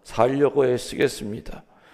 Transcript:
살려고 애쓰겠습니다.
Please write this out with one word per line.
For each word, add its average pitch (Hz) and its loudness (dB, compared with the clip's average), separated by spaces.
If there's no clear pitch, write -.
살려고 135 2
애쓰겠습니다. 123 -4